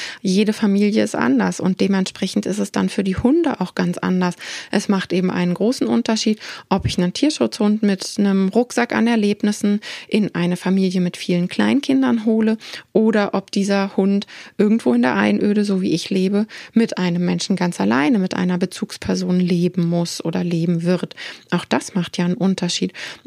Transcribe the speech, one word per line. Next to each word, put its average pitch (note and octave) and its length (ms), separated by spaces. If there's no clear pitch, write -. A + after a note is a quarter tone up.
Jede G3 320
Familie G#3 500
ist G#3 140
anders A3 440
und F#3 200
dementsprechend G3 680
ist G3+ 120
es G3+ 140
dann F#3+ 160
für - 140
die F#3+ 140
Hunde D4+ 440
auch F#3 140
ganz F3 240
anders. F3+ 380
Es - 180
macht F#3+ 240
eben F#3 180
einen F3+ 240
großen A#3+ 320
Unterschied, A3+ 520
ob - 180
ich - 120
einen F3+ 160
Tierschutzhund G#3+ 680
mit G3+ 360
einem G3 300
Rucksack A#3+ 460
an A3+ 120
Erlebnissen G#3 760
in - 280
eine F3 220
Familie F#3+ 440
mit F3 160
vielen F3+ 320
Kleinkindern A#3+ 760
hole A3 340
oder A3 420
ob G3 160
dieser G3 460
Hund G3 300
irgendwo A3+ 360
in A#3+ 100
der B3+ 140
Einöde, G#3 480
so F#3+ 160
wie G3 120
ich - 180
lebe, G3 360
mit A3+ 240
einem F3+ 260
Menschen F3+ 320
ganz F3+ 240
alleine, A#3 380
mit F#3 160
einer F3+ 240
Bezugsperson F#3 840
leben F3 480
muss E3+ 360
oder F3+ 200
leben E3+ 380
wird. F3 340
Auch F3 140
das - 300
macht - 240
ja F3 80
einen F3+ 80
Unterschied. F#3 580